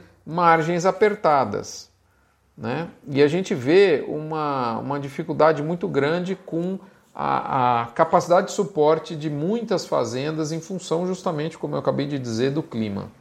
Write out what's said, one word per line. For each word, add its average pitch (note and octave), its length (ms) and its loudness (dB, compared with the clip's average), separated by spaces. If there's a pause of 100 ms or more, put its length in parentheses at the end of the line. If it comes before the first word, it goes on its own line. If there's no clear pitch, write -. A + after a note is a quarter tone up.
(260)
margens E3 600 4
apertadas, D3+ 1040 2 (680)
né? C3+ 320 -6 (200)
E C#3 160 2
a D3 40 8
gente F#3 280 0
vê D#3 520 4
uma, D3 680 -4
uma B2+ 220 -4
dificuldade D3 640 2
muito E3+ 240 -4
grande E3+ 480 0
com F#3 440 -6 (340)
a, C3 680 0
a A#2+ 60 -4
capacidade E3+ 600 2
de - 60 -10
suporte D#3+ 600 0
de D3+ 140 -6
muitas F#3 560 -4
fazendas D3 640 -2
em D#3+ 100 -6
função F3+ 460 -4
justamente, E3 500 -4
como D3 180 -6
eu C#3+ 40 -2
acabei C#3 280 -2
de C#3+ 120 -4
dizer, A#2+ 320 -2
do D3+ 120 -2
clima. G2+ 460 -6 (120)